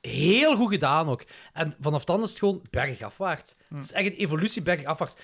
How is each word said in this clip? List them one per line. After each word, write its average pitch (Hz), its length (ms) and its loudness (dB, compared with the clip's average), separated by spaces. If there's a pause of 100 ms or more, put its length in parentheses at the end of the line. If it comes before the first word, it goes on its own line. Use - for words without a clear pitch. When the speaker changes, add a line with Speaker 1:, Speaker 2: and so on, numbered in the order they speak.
Speaker 1:
heel 196 560 4
goed 214 160 2
gedaan 151 360 2
ook. 127 160 -4 (280)
En 156 280 -6
vanaf 147 240 0
dan 196 180 2
is 220 80 0
het - 80 -2
gewoon 196 320 0
bergafwaarts. 135 840 -4 (140)
Speaker 2:
Hm. 160 60 -16
Speaker 1:
Het 143 100 -10
is - 80 -6
echt 196 140 0
een - 100 -4
evolutie 175 460 0
bergafwaarts. 151 600 -2